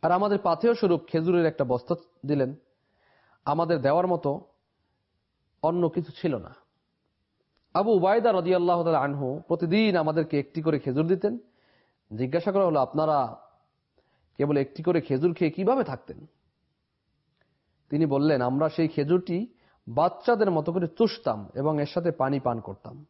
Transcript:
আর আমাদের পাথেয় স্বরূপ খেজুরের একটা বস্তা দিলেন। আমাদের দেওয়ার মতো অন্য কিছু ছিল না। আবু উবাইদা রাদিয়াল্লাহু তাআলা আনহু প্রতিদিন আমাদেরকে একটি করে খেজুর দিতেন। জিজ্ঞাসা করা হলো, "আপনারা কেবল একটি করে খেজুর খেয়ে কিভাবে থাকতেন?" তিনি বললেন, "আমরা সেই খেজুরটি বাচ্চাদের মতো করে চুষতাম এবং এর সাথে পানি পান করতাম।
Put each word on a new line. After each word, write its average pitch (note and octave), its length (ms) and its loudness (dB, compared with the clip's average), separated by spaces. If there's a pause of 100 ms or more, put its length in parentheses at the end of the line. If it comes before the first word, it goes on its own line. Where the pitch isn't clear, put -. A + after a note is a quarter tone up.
আর E3 100 0
আমাদের G3 280 2
পাথেয় G3+ 340 2
স্বরূপ F3+ 340 2
খেজুরের E3+ 380 2
একটা D#3 180 0
বস্তা B2 320 -2 (300)
দিলেন। C#3 300 0 (880)
আমাদের D#3+ 360 0
দেওয়ার D#3 260 2
মতো E3 340 -2 (1200)
অন্য E3 260 0
কিছু D#3 220 -6
ছিল D3+ 260 -4
না। E2+ 180 -12 (1200)
আবু G3+ 180 2
উবাইদা G#3 420 4
রাদিয়াল্লাহু F3 500 2
তাআলা D#3+ 160 2
আনহু C#3 480 -4
প্রতিদিন F3+ 500 2
আমাদেরকে D#3 420 0
একটি D#3 220 -6
করে D#3 180 0
খেজুর C#3+ 280 -2
দিতেন। G3 300 0 (760)
জিজ্ঞাসা C#3+ 360 -2
করা G3 140 2
হলো, D#3 140 2
"আপনারা C#3 560 0 (1000)
কেবল C#3+ 200 0
একটি C3+ 260 -4
করে E3+ 180 2
খেজুর D3 320 0
খেয়ে D#3+ 180 0
কিভাবে A3 320 0
থাকতেন?" - 420 -10 (1600)
তিনি D#3 160 0
বললেন, C#3 360 2
"আমরা C3+ 280 0
সেই D#3+ 180 -2
খেজুরটি F3 600 -2 (400)
বাচ্চাদের F3+ 640 0
মতো D#3+ 220 -2
করে F3 140 -2
চুষতাম A2+ 680 -2
এবং D3 260 -2
এর D3 60 0
সাথে E3+ 260 -4
পানি C3+ 280 -2
পান A#2+ 200 -2
করতাম। A#2+ 500 -16